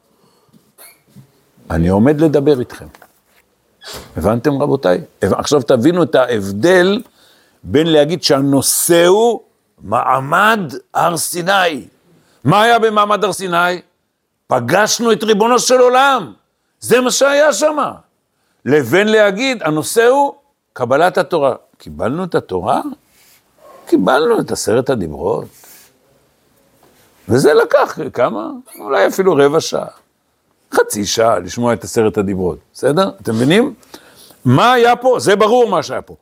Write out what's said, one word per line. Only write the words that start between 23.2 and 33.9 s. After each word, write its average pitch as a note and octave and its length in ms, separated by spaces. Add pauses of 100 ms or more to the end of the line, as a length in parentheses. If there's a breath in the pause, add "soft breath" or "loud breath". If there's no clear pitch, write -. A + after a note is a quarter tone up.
קיבלנו F4 540
את B2+ 100
עשרת A2+ 400
הדיברות. F2 540 (1800)
וזה B2+ 260
לקח A#4 440 (140)
כמה? F3+ 380 (300)
אולי G3 260
אפילו F#3 280
רבע C#3+ 260
שעה. - 260 (880)
חצי G#2+ 320
שעה A2+ 320
לשמוע A#2 340
את - 120
עשרת A2 340
הדיברות. F#2 400 (160)
בסדר? E3 360 (120)
אתם A2+ 120
מבינים? E3 400 (720 loud breath)